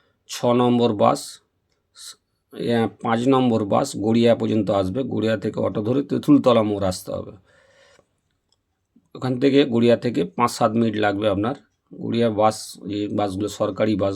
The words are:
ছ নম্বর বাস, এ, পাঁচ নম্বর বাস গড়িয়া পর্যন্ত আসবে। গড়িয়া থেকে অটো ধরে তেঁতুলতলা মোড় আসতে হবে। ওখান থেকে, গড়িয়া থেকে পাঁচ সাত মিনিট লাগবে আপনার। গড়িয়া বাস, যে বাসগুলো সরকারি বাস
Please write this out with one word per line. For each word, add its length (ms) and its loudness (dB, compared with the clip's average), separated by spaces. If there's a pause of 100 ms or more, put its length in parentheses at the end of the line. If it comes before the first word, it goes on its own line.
(300)
ছ 160 -8
নম্বর 480 2
বাস, 260 2 (1300)
এ, 340 0 (140)
পাঁচ 260 2
নম্বর 380 2
বাস 220 0 (100)
গড়িয়া 380 4
পর্যন্ত 360 -2
আসবে। 320 -2
গড়িয়া 340 -2
থেকে 220 -6
অটো 220 -2
ধরে 220 -2
তেঁতুলতলা 600 4
মোড় 220 -2
আসতে 260 -6
হবে। 220 -10 (1800)
ওখান 240 -4
থেকে, 260 4
গড়িয়া 320 4
থেকে 260 -2
পাঁচ 280 -2
সাত 200 0
মিনিট 240 0
লাগবে 340 0
আপনার। 260 -2 (360)
গড়িয়া 380 -2
বাস, 280 2 (280)
যে 220 -6
বাসগুলো 420 -4
সরকারি 460 -2
বাস 200 -2